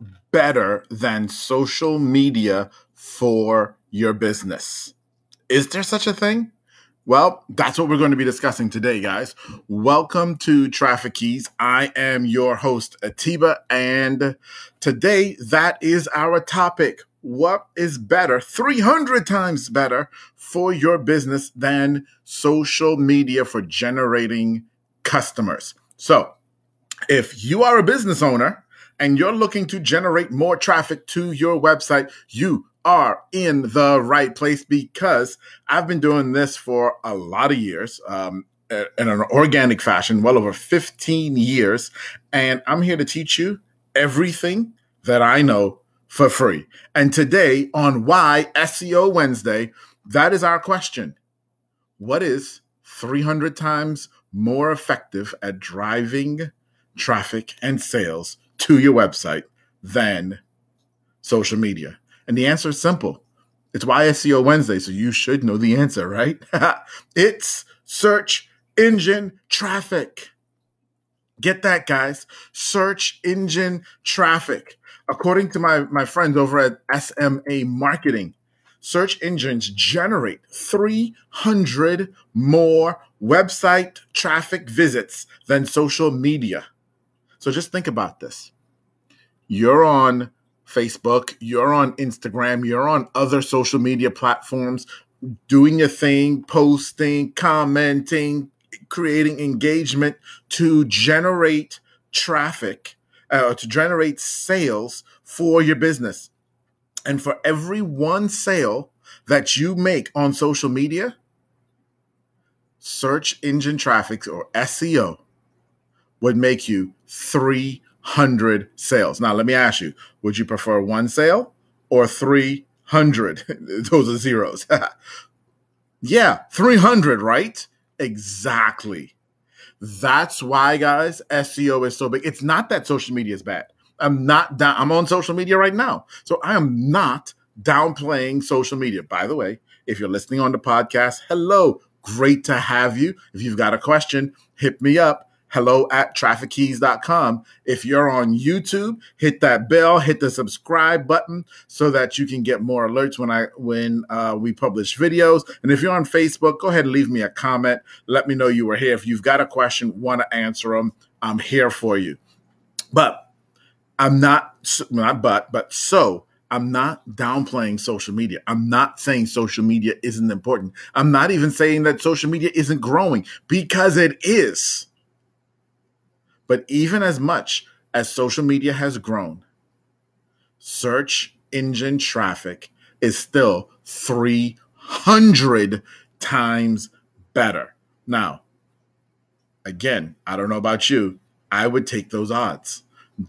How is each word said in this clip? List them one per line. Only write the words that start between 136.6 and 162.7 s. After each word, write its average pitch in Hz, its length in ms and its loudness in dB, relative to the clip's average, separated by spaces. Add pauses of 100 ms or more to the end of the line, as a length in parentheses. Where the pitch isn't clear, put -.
not 143 440 0 (280)
downplaying 143 800 0
social 135 340 -2
media. 110 260 -4
By 90 240 -4
the 143 80 -6
way, 110 240 -6 (280)
if 104 120 -4
you're 101 100 -4
listening 101 300 -4
on 131 140 2
the 120 60 -4
podcast, 120 680 0
hello, 175 540 2 (200)
great 135 440 2
to 135 120 0
have 123 400 0
you. 165 180 -2 (180)
If 98 80 -12
you've 113 160 -6
got 107 160 2
a 110 40 0
question, 139 560 0 (220)
hit 139 260 -2
me 143 160 4
up, 156 320 2 (200)
hello 127 420 4
at 135 240 0
traffic 117 360 0
keys 135 280 -2
dot 123 220 0
com. 135 420 0 (220)
If 123 180 -4
you're 143 260 2
on 120 280 0
YouTube, 196 640 -4 (180)
hit - 240 0
that 165 260 2
bell, 165 320 6
hit 147 220 0
the 135 100 0
subscribe 160 760 0
button 165 380 -2 (240)
so 151 240 0
that 131 260 0
you 143 80 -4
can 131 160 -6
get 117 200 -2
more 120 260 -2
alerts 135 320 -2
when 120 100 -4
I, 113 180 -2 (100)
when, 117 520 -4
uh, 113 300 -4
we 113 140 -2
publish 107 440 -4
videos. 165 440 4 (200)
And 135 120 2
if 135 80 2
you're 185 100 0
on 175 140 0
Facebook, 156 540 0
go 190 100 -2
ahead 165 160 2
and 131 80 -2
leave 135 160 2
me 120 120 -2
a 101 80 -2
comment. 123 520 -2 (260)
Let 127 220 0
me 135 60 -2
know 127 120 2
you 117 180 2
were 107 120 0
here. 127 160 0
If 113 120 -4
you've 110 180 -4
got 135 180 4
a 139 40 -2
question, 120 540 -2
wanna 123 320 -2
answer 113 460 -4
'em, 113 160 -4 (280)
I'm 110 180 -4
here 127 300 2
for 110 280 -2
you. 85 200 -6 (760)